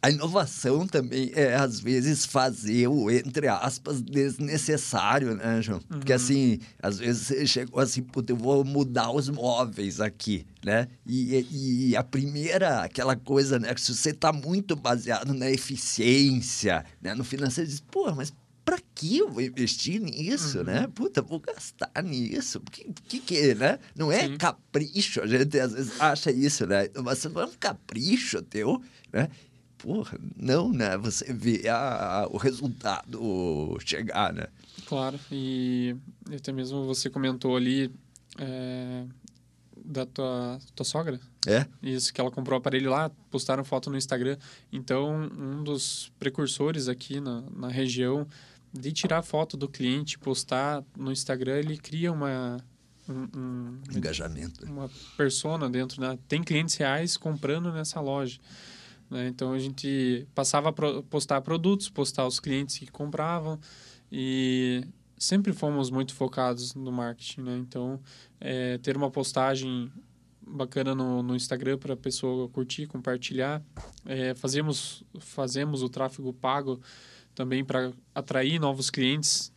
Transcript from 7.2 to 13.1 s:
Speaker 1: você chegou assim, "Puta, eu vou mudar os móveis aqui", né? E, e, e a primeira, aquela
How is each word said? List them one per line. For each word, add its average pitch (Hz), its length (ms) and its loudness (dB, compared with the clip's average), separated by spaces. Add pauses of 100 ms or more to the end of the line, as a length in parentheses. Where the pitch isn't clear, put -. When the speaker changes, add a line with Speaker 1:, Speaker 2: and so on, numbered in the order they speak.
Speaker 1:
você 139 200 2
chegou 127 340 2
assim, 127 220 2
"Puta, 127 300 -2
eu 123 40 4
vou 139 280 6
mudar 131 460 2
os 135 200 0
móveis 117 720 0
aqui", 101 440 -2 (180)
né? 117 240 4 (180)
E, 127 440 2
e, 131 400 2
e 110 60 6
a 117 80 2
primeira, 147 760 0
aquela 127 340 0